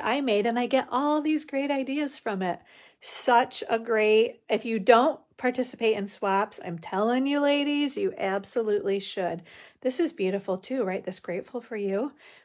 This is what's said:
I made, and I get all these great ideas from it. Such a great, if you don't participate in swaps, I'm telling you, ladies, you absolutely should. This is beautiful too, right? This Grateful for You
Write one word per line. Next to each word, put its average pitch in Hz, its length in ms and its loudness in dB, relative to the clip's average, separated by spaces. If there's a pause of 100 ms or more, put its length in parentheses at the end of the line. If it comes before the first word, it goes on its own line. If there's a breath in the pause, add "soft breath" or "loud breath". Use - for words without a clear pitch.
I 254 160 0
made, 214 260 2
and 233 100 0
I 247 100 0
get 254 220 2
all 294 320 0
these 302 240 0
great 277 280 -2
ideas 269 440 -4
from 196 260 -4
it. 180 180 -2 (400 soft breath)
Such - 680 2
a 226 120 0
great, 220 680 2
if 220 160 0
you 226 140 -2
don't 240 400 6 (200)
participate 247 580 0
in 202 100 -4
swaps, 196 580 -2
I'm 170 140 -8
telling 233 480 0
you, 285 140 2
ladies, 285 560 2
you 190 200 0
absolutely 202 840 -2
should. 170 420 -4 (380 loud breath)
This 254 180 -2
is 339 140 0
beautiful 190 440 -2
too, 247 280 -4
right? - 200 -2
This 180 140 -8
Grateful 196 420 -8
for 233 160 -12
You 202 360 -2 (320 loud breath)